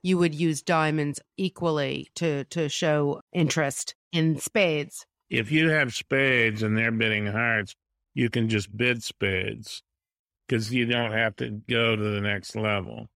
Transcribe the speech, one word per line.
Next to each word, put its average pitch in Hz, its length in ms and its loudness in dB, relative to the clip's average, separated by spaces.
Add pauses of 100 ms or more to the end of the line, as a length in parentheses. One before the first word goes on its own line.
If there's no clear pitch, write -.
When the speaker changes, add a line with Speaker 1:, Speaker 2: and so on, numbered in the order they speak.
Speaker 1:
You 185 180 4
would 170 140 4
use 156 280 0
diamonds 156 580 0 (160)
equally 151 800 -2
to, 143 300 -2
to 156 240 -2
show 147 500 0 (140)
interest 156 600 0 (180)
in 160 260 2
spades. 165 680 0 (240)
Speaker 2:
If 110 220 -2
you 156 180 4
have 147 240 2
spades 123 680 2
and 107 140 2
they're 113 140 2
bidding 110 360 0
hearts, 110 480 -2 (380)
you 123 160 2
can 113 200 0
just 104 260 0
bid 120 280 0
spades 101 760 -4 (680)
'cause 113 240 0
you 123 140 2
don't 120 260 0
have 110 260 0
to 123 120 -6
go 113 460 0
to 107 80 -2
the 104 180 -2
next 101 340 -4
level. 104 540 -4 (100)